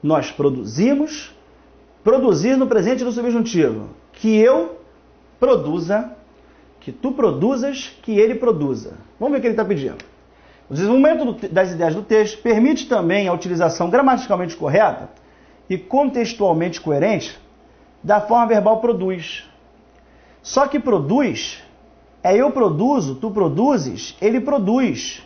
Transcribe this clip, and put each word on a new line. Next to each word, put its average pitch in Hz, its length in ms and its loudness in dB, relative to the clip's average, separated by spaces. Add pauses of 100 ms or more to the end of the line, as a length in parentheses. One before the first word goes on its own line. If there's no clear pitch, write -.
Nós 160 300 0
produzimos. 143 1000 -2 (720)
Produzir 240 540 2
no 262 100 2
presente 220 340 0
do 240 120 -4
subjuntivo. 214 800 -2 (200)
Que 220 260 0
eu 269 460 2 (560)
produza, 190 720 0 (680)
que - 120 -14
tu 269 220 -6
produzas, 254 880 -2
que 214 180 0
ele 208 160 4
produza. 147 600 -2 (200)
Vamos 285 160 -2
ver 269 60 0
o - 20 -4
que 247 60 -2
ele 226 80 0
tá 220 80 -2
pedindo. 165 340 -4 (720)
O 135 40 -10
desenvolvimento 269 500 2
do 240 100 -4
te-, - 140 -10
das 180 240 0
ideias 165 240 -2
do 208 60 -6
texto 214 400 0
permite 233 460 2
também 196 400 0
a 175 60 0
utilização 175 560 -2
gramaticalmente 202 680 0
correta 170 540 0 (600)
e 185 80 -2
contextualmente 202 1040 -2
coerente 165 580 -2 (640)
da 208 160 2
forma 226 280 2
verbal 220 340 2
produz. 190 640 -4 (960)
Só 269 260 0
que 285 120 -2
produz 196 840 -2 (580)
é 185 140 4
eu 254 160 4
produzo, 208 640 0
tu 214 160 -6
produzes, 180 880 -2
ele 226 200 2
produz. 240 840 -2